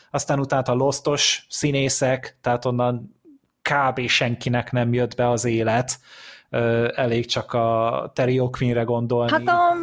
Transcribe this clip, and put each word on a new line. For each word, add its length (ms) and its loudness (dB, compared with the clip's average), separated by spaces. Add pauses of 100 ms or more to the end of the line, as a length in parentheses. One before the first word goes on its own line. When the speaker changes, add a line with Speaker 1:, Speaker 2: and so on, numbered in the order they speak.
(120)
Speaker 1:
Aztán 280 -2
utána 320 0
a 40 2
Lost-os 720 0
színészek, 920 0
tehát 240 -2
onnan 500 -2 (460)
kb. 460 0
senkinek 640 0
nem 220 0
jött 220 0
be 140 2
az 160 0
élet. 540 0 (520)
Ö, 440 0
elég 300 0
csak 280 -4
a 600 0
Terry 280 2
O'Quinnre 420 0
gondolni. 460 0
Speaker 2:
Hát 160 0
a, 360 4